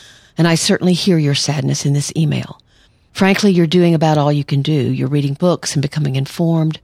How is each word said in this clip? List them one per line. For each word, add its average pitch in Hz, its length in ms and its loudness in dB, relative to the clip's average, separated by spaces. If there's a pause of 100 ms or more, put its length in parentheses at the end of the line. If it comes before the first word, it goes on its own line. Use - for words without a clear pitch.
(380)
And 165 80 2
I 170 100 2
certainly 180 360 0
hear 180 260 0
your 143 180 0
sadness 139 500 -4
in 143 80 0
this 143 240 -4
email. 143 420 -2 (540)
Frankly, 196 380 2
you're 175 140 4
doing 170 300 2
about 156 220 2
all 147 140 2
you 147 120 0
can 139 180 -2
do. 147 120 -2
You're 131 340 -2
reading 143 280 -2
books - 380 -2
and 143 80 0
becoming 135 360 -4
informed 160 680 -2